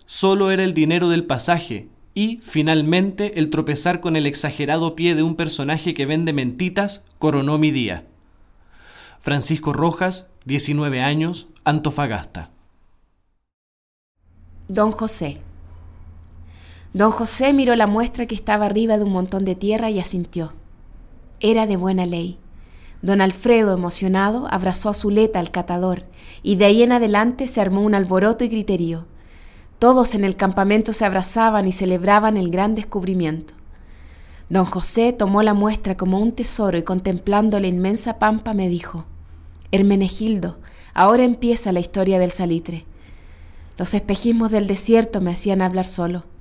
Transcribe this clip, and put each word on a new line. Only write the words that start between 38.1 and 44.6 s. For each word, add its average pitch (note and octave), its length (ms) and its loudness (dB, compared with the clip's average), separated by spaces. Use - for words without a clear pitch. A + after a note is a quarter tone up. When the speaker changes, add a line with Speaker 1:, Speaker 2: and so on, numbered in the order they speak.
Speaker 2:
pampa G#3+ 360 0
me F#3+ 140 0
dijo: E3+ 360 -6
"Hermenegildo, G3 840 0
ahora A3+ 300 6
empieza A#3 480 0
la F3+ 80 0
historia F#3+ 380 0
del F3+ 120 2
salitre". E3 560 -4
Los - 180 -4
espejismos A3+ 560 0
del G#3 160 2